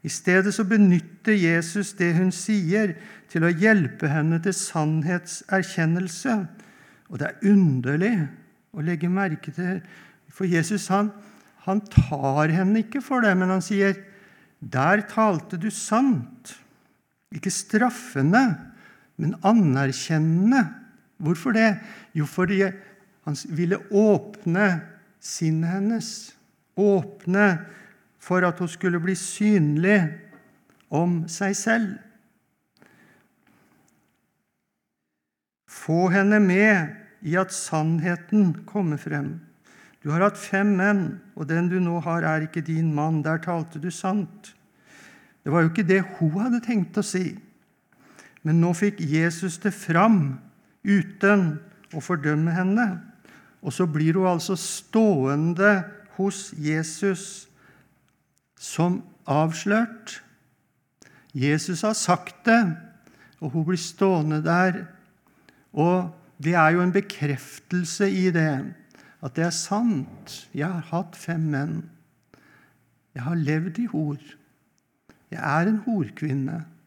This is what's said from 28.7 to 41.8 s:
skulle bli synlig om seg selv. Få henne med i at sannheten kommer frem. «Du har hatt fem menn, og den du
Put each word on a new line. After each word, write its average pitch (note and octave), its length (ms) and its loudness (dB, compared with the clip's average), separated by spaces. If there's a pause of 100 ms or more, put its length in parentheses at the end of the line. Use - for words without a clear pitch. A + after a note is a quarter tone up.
skulle F3 320 -2
bli F3+ 160 -2
synlig F#3+ 800 2 (960)
om E3+ 320 0
seg G3 320 -4
selv. A3+ 320 0 (3750)
Få E3+ 480 0
henne G3+ 240 4
med F#3+ 560 4 (320)
i D#3 80 -2
at F#3+ 160 -2
sannheten E3+ 1120 0
kommer E3 400 -4
frem. D3+ 380 -6 (640)
«Du D3 100 -4
har E3+ 80 2
hatt G3+ 160 0
fem G3 400 0
menn, G3 280 2 (280)
og D#3+ 160 -8
den E3+ 160 0
du F#3 160 0